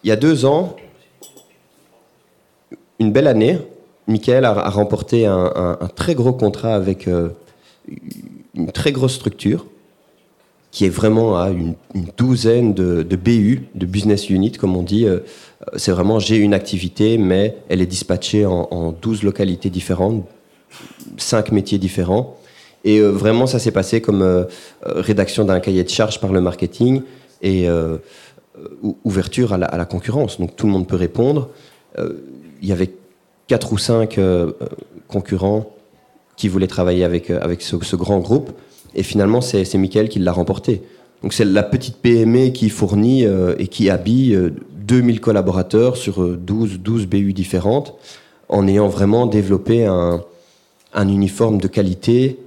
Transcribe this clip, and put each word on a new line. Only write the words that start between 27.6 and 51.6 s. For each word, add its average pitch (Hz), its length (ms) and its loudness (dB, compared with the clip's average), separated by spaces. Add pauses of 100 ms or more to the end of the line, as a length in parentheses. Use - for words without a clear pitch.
euh, 80 300 0 (840)
ou-, 104 220 -4
ouverture 104 500 0
à 92 40 0
la, 87 80 0
à - 120 -4
la 85 80 -2
concurrence. 110 540 -4
Donc 87 160 -4
tout - 100 -4
le 104 60 4
monde 92 160 0
peut - 80 -2
répondre. 123 540 0 (480)
Euh, - 160 -6 (480)
il 95 60 -6
y 98 40 0
avait 92 220 0 (540)
quatre - 260 0
ou 107 40 0
cinq, 113 400 0
euh, 90 340 2 (100)
euh, - 40 -8 (420)
concurrents 101 640 -2 (640)
qui 107 100 -2
voulaient 92 200 0
travailler 90 360 0
avec, 87 280 -2
euh, 90 100 -2
avec 85 220 -4
ce, - 200 -6
ce - 120 -4
grand 90 240 0
groupe. 131 320 0 (440)
Et 95 80 -2
finalement, 104 380 2
c'est, 101 240 -2
c'est - 120 -4
Michael 107 320 0
qui 104 100 -4
l'a 90 120 0
remporté. 92 500 -2 (400)
Donc - 120 -6
c'est - 120 2
la - 180 4
petite - 340 -4
P 117 240 4
M 120 260 4
E - 20 2
qui 127 200 0
fournit, 110 560 2
euh, 95 340 2
et 95 80 -4
qui 98 220 0
habille, 110 440 2
euh, 90 180 2 (200)
deux 104 300 0
mille 117 200 2
collaborateurs 104 760 2
sur, 95 260 -4
euh, 90 120 -2
douze, 98 440 -4
douze 107 260 -2
B 92 100 -4
U 98 180 0
différentes, 98 640 -2 (520)
en 98 200 2
ayant 101 200 4
vraiment 101 400 2
développé 107 580 2
un, 87 380 0 (720)
un 98 140 0
uniforme 98 520 2
de 92 80 -2